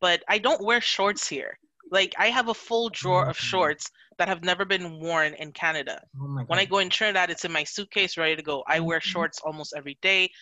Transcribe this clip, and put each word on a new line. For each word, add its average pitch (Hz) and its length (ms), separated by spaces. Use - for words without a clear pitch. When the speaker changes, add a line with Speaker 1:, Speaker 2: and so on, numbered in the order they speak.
Speaker 1:
but 175 280
I 208 100
don't 214 260
wear 233 160
shorts 202 480
here. - 300
Like, 185 280
I 202 120
have 240 180
a 226 60
full 233 360
drawer - 380
of 165 80
Speaker 2:
Mm-hmm. - 20
Speaker 1:
shorts 160 520
that 170 100
have 170 160
never 180 200
been 180 360
worn 156 340
in 151 180
Canada. 151 480
Speaker 2:
Oh 139 80
my 139 180
Speaker 1:
When 170 120
I 196 60
Speaker 2:
God. 190 60
Speaker 1:
go 196 80
in 185 120
Trinidad, 190 400
it's 160 140
in 175 80
my 151 120
suitcase, 196 520
ready 160 200
to 156 60
go. 143 240
I 160 140
wear 165 260
Speaker 2:
Mm-hmm. 185 40
Speaker 1:
shorts 170 340
almost 156 320
every 139 260
day, 185 280